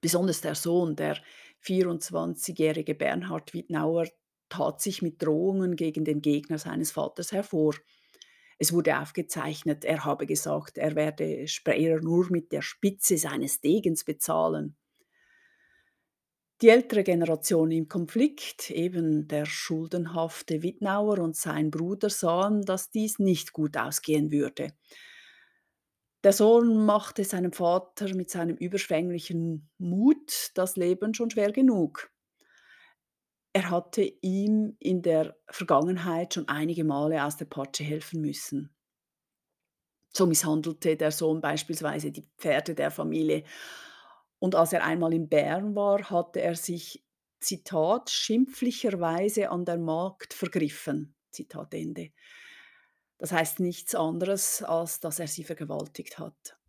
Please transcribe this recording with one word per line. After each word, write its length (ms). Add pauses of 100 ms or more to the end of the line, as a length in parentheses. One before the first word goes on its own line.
Besonders 400
der 140
Sohn, 400
der 220 (420)
vierundzwanzigjährige 1400
Bernhard 580
Wittnauer, 540 (420)
tat 320
sich 200
mit 200
Drohungen 540
gegen 280
den 180
Gegner 360
seines 340
Vaters 400
hervor. 440 (800)
Es 160
wurde 260
aufgezeichnet, 880
er 180
habe 220
gesagt, 520
er 180
werde 520
Sperrer 540
nur 300
mit 200
der 100
Spitze 560
seines 440
Degens 420
bezahlen. 720 (1900)
Die 80
ältere 340
Generation 680
im 160
Konflikt, 840
eben 580
der 200
schuldenhafte 1120
Wittnauer 560
und 180
sein 360
Bruder, 400
sahen, 500
dass 300
dies 260
nicht 340
gut 260
ausgehen 540
würde. 400 (1500)
Der 100
Sohn 520
machte 380
seinem 280
Vater 640
mit 160
seinem 280
überschwänglichen 1200
Mut 720
das 220
Leben 400
schon 160
schwer 200
genug. 600 (1400)
Er 180
hatte 320
ihm 760
in 240
der 340 (140)
Vergangenheit 840
schon 120
einige 360
Male 420
aus 120
der 80
Patsche 380
helfen 380
müssen. 500 (1400)
So 140
misshandelte 720
der 140
Sohn 300
beispielsweise 720
die 160 (100)
Pferde 380
der 160
Familie. 520 (960)
Und 160
als 180
er 100
einmal 300
in 160
Bern 460
war, 340
hatte 320
er 140
sich, 500 (340)
Zitat, 680
„schimpflicherweise 1400
an 160
der 120
Magd 560
vergriffen“, 840 (160)
Zitat 420
Ende. 380 (1040)
Das 140
heißt 280
nichts 360
anderes, 680
als 360
dass 200
er 80
sie 160
vergewaltigt 760
hat. 380 (120)